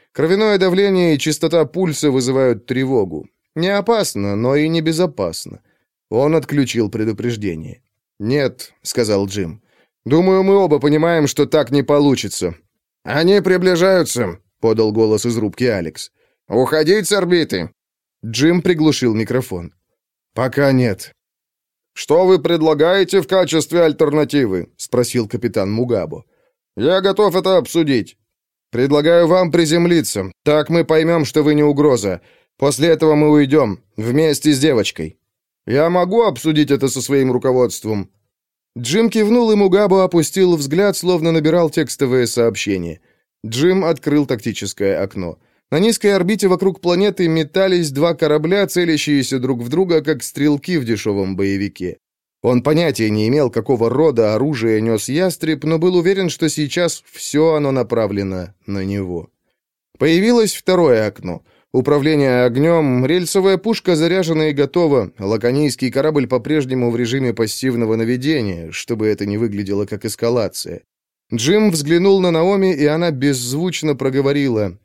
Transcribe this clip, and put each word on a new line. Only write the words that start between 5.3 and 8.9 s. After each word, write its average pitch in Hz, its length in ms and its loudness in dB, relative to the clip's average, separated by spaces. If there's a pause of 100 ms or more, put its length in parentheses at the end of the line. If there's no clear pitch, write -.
Он 139 240 2
отключил 131 560 -2
предупреждение. 107 920 -6 (360)
«Нет», — 127 640 -4
сказал 104 440 -2